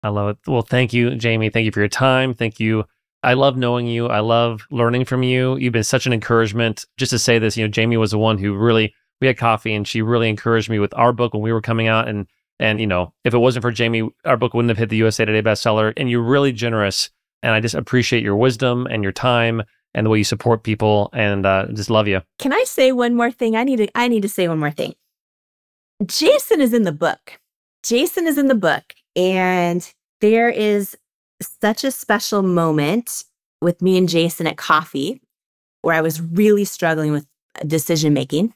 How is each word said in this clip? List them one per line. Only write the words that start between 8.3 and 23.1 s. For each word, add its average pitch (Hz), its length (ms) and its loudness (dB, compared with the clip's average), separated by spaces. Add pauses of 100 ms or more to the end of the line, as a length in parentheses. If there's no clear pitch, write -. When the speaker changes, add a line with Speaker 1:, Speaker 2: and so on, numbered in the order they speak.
Speaker 1:
who 101 160 -2
really, 110 400 2 (260)
we 135 60 2
had 127 100 2
coffee 113 380 -2
and 104 140 -4
she 113 120 -4
really 117 280 0
encouraged 110 420 0
me 110 80 0
with 101 160 -2
our 120 180 4
book 120 220 -2
when 107 80 -4
we 113 100 -2
were 113 80 0
coming 113 280 -2
out. 113 180 2
And, 104 220 -6 (320)
and, 107 200 0
you 110 60 -2
know, 90 260 0 (120)
if 113 100 0
it 120 40 4
wasn't 120 240 2
for 120 100 -2
Jamie, 113 360 -2 (160)
our - 120 2
book 117 180 -2
wouldn't 120 160 2
have 107 80 0
hit 113 120 -2
the 110 80 0
U 110 100 4
S 104 100 -2
A 113 60 2
Today 107 180 0
bestseller. 107 540 0
And 131 120 -2
you're 120 140 0
really 139 300 2
generous. 110 580 -2 (320)
And 117 100 0
I 110 80 2
just 113 140 -2
appreciate 120 480 0
your 101 140 0
wisdom 123 520 0
and 110 140 -4
your 95 100 -2
time 117 500 0 (320)
and 107 120 0
the 110 40 2
way 110 80 4
you 104 60 2
support 113 400 0
people, 104 480 0
and, 101 340 -2
uh, 95 260 2
just 107 160 -8
love 107 200 2
you. 95 120 0 (200)
Speaker 2:
Can 269 120 -2
I 453 120 0
say 262 260 2
one 240 240 0